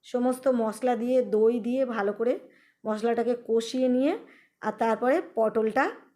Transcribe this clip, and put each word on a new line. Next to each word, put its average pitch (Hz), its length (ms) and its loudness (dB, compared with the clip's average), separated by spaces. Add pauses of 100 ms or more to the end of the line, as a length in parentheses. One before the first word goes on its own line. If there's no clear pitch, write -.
সমস্ত 247 480 -2
মশলা 226 420 0
দিয়ে 240 220 0 (140)
দই 220 280 4
দিয়ে 240 260 -2
ভালো 214 280 -2
করে 233 200 -2 (500)
মশলাটাকে 233 500 0 (120)
কষিয়ে 226 440 0
নিয়ে 262 240 2 (480)
আর 214 180 -4
তারপরে 226 360 2 (180)
পটলটা 220 520 0 (300)